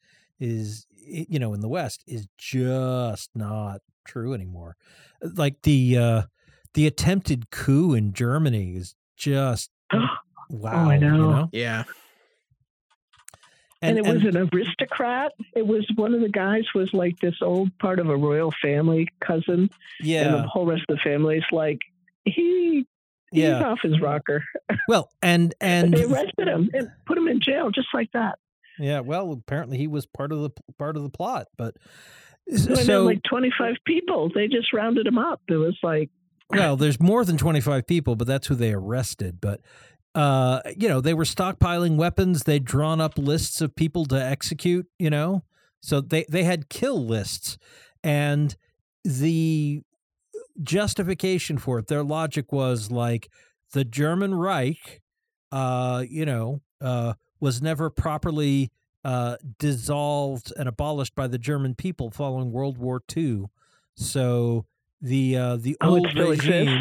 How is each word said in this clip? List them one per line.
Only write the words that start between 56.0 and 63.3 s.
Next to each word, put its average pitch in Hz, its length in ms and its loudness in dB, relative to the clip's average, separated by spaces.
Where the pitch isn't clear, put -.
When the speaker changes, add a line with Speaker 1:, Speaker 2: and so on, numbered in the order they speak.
Speaker 1:
you 156 180 -4
know, 131 360 -2
uh, 120 320 -2
was 131 220 -2
never 156 280 -2
properly, 147 800 -2
uh, 123 340 -4
dissolved 143 960 -4
and 135 100 -4
abolished 143 480 -4
by 131 120 -4
the 123 100 -4
German 135 380 -2
people 147 360 -6
following 131 400 -4
World 131 260 -4
War 127 300 -4
Two. 113 420 -2